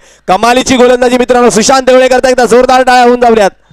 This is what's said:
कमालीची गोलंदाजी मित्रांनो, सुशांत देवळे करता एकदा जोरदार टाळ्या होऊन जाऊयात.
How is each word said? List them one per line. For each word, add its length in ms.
कमालीची 480
गोलंदाजी 420
मित्रांनो, 320
सुशांत 360
देवळे 220
करता 200
एकदा 160
जोरदार 380
टाळ्या 220
होऊन 160
जाऊयात. 300